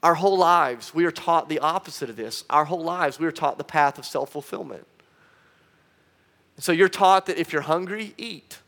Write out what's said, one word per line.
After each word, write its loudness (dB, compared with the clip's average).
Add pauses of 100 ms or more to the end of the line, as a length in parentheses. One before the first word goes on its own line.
Our 6
whole 2
lives, 2
we 2
are 2
taught 0
the -4
opposite -4
of -14
this. -10
Our 2
whole -6
lives, -2
we 0
are -2
taught -2
the -8
path 2
of -16
self-fulfillment. -8 (1700)
And -16
so 0
you're 6
taught 4
that -4
if -4
you're -2
hungry, -4
eat. -16